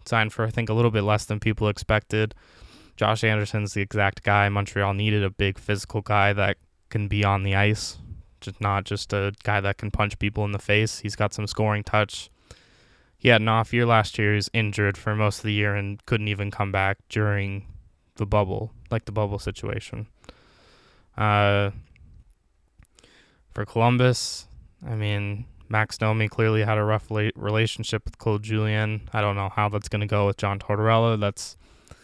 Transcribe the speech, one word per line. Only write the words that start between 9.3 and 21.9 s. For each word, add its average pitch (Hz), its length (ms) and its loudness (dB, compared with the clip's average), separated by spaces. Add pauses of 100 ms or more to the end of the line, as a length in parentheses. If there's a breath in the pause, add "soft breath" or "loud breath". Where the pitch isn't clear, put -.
guy 104 160 0
that 98 180 -2
can 107 120 -8
punch 104 300 -2
people 104 260 -2
in 101 60 -2
the 101 80 -4
face. 107 400 2
He's 101 160 -8
got 104 180 0
some 107 140 -6
scoring 104 360 0
touch. - 460 -2 (880 soft breath)
He - 120 2
had 113 120 6
an 110 60 -2
off 113 260 2
year 120 140 2
last 110 320 2
year. 104 120 2
He 104 40 2
was 101 180 -2
injured 104 440 0
for 107 180 -4
most 107 240 0
of - 40 -12
the 107 100 0
year 104 220 0
and 101 300 -6
couldn't 104 220 0
even 101 240 -2
come 98 200 -2
back 98 280 0 (100)
during 98 560 -2 (500)
the 110 100 -4
bubble, 104 460 0 (200)
like, 113 140 -2
the 110 60 -10
bubble 101 280 -2
situation. 104 680 -8 (1120 soft breath)
Uh, 101 540 4 (1800 soft breath)